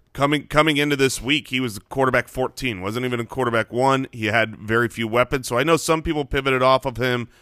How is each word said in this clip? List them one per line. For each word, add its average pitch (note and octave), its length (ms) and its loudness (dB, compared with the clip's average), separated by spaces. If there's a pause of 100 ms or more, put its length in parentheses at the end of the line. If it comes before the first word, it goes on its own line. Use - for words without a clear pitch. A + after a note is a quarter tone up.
(140)
Coming, C#3+ 340 -2
coming D3+ 300 2
into D3 180 2
this C3+ 260 0
week, C3 260 -2
he B2+ 120 -4
was A#2 160 -4
the A2 60 -14
quarterback B2+ 460 0
fourteen. B2 540 -4
Wasn't A2 240 -4
even B2 160 -2
a A2+ 40 -6
quarterback A#2 460 -2
one. C3 400 2
He A2 140 -6
had A2 320 0
very A2 320 0
few A#2 180 -4
weapons. B2 400 0
So A#2+ 100 -2
I C3 60 2
know D#3+ 140 4
some D#3+ 240 0
people D3+ 240 -4
pivoted C3+ 360 0
off C3 240 4
of B2 120 -6
him, B2 320 -2 (120)